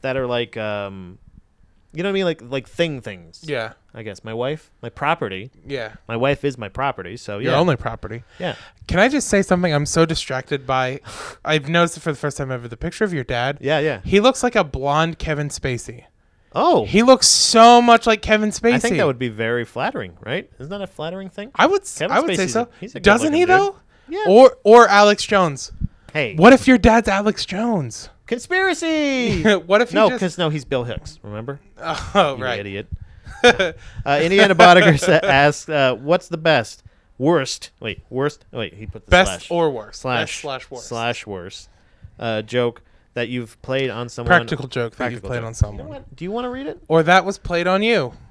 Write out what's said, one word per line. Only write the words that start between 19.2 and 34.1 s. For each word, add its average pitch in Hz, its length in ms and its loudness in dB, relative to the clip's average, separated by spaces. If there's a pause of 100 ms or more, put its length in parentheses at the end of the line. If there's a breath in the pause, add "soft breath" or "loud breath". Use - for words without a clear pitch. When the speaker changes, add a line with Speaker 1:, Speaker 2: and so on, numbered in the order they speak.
Speaker 1:
very 113 360 -4
flattering, 117 580 -8
right? 135 240 -8 (120)
Isn't 135 100 -16
that 202 140 -10
a 180 40 -12
flattering 185 440 -12
thing? 208 240 -14
Speaker 2:
I 226 100 2
would 381 160 0
s-, - 160 -14
Speaker 1:
Kevin - 180 -4
Speaker 2:
I 214 40 4
would 285 160 -2
say 190 100 0
Speaker 1:
Spacey's 127 80 -6
Speaker 2:
so. 226 80 0
Speaker 1:
a, 240 60 -6 (120)
he's 190 160 -16
a - 40 -10
Speaker 2:
Doesn't 233 340 2
he, 320 140 0
Speaker 1:
good-looking 392 260 2
dude. - 20 -18
Speaker 2:
though? - 520 -8
Speaker 1:
Yeah. - 40 4
Speaker 2:
Or, 247 320 8
or 226 240 8
Alex 208 360 4
Jones. 175 480 0 (420)
Speaker 1:
Hey. 123 220 -4
Speaker 2:
What 208 180 10
if - 140 4
your 254 100 8
dad's 220 300 4
Alex 202 400 -2
Jones? 185 640 -4 (180)
Speaker 1:
Conspiracy! 294 1160 -2
Speaker 2:
<laughs> 208 120 4 (100)
What 202 160 2
if 240 80 -2
he 160 60 -6
Speaker 1:
No, 208 140 4
Speaker 2:
just 247 100 -4
Speaker 1:
'cause 180 180 -4
no, 170 140 -2
he's 151 140 -6
Bill 127 180 -4
Hicks, - 400 -12
remember? 113 360 -12 (100)
Speaker 2:
<laughs> - 120 -20
Oh, 160 560 -2
Speaker 1:
You 127 60 -8
Speaker 2:
right. 120 160 -4
Speaker 1:
idiot. 101 320 -10
Speaker 2:
<laughs> - 40 -10 (480 loud breath)
Speaker 1:
Uh, 165 800 0